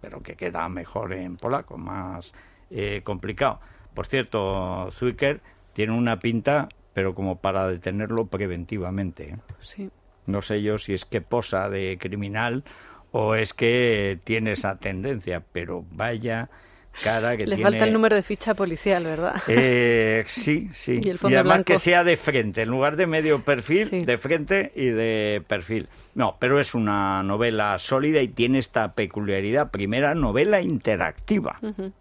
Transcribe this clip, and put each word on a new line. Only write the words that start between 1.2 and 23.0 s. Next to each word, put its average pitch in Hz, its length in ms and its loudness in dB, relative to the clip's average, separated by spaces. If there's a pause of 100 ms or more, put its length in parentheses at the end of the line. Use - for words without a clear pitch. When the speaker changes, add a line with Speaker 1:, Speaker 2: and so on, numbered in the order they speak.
Speaker 1:
polaco, - 400 -6
más, 92 560 -10 (360)
eh, 101 340 -6
complicado. 101 560 -4 (340)
Por - 140 -6
cierto, 95 840 -2
Zwicker 131 500 -2 (320)
tiene 107 200 -2
una 117 260 0
pinta, 120 500 0 (240)
pero 95 220 0
como 95 240 -4
para 95 280 0
detenerlo 101 600 -4
preventivamente, 92 1040 -6
¿eh? 92 60 -12 (240)
Speaker 2:
Sí. - 280 -14 (360)
Speaker 1:
No 98 160 -2
sé 107 200 -2
yo 104 160 0
si 104 160 -4
es 92 120 -4
que 104 160 -4
posa 101 480 -2
de 95 300 -4
criminal 104 640 -4 (480)
o 110 240 2
es 113 180 0
que 113 720 2
tiene 110 300 0
esa 95 240 -4
tendencia, 95 760 -6
pero 87 400 -8
vaya 113 580 -4 (540)
cara 113 340 0
que - 80 -2
Speaker 2:
Le 202 120 0
Speaker 1:
tiene. - 140 0
Speaker 2:
falta 220 140 4
el 220 80 4
número 220 220 4
de 196 80 4
ficha 214 300 -2
policial, 180 500 0
¿verdad? 160 320 -2 (120)
Speaker 1:
Eh, 117 800 6
sí, 175 460 -2
sí. 123 260 -2
Speaker 2:
<laughs> - 40 -2
Y 202 60 2
el 180 60 -2
Speaker 1:
Y - 40 -8
Speaker 2:
fondo - 180 4
Speaker 1:
además 180 200 6
Speaker 2:
blanco. 185 160 2
Speaker 1:
que - 40 6
sea 175 260 6
de 170 140 6
frente, 113 460 0
en 110 60 -2
lugar 135 260 2
de 180 100 2